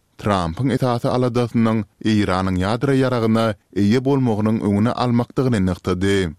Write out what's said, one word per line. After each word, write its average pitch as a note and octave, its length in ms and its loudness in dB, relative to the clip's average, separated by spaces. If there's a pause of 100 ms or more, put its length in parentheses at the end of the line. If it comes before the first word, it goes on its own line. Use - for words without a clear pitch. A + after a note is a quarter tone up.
(180)
Trumpyň G2 560 -2
esasy B2 340 -2
aladasynyň A#2 760 0 (200)
Eýranyň F#2+ 600 0
ýadro A#2 340 -2
ýaragyna A2+ 560 0 (220)
eýe G2+ 300 2
bolmagynyň A2+ 500 0 (100)
öňüne G#2 260 2
almakdygyny A#2+ 760 0
nyktady. F#2 500 0 (200)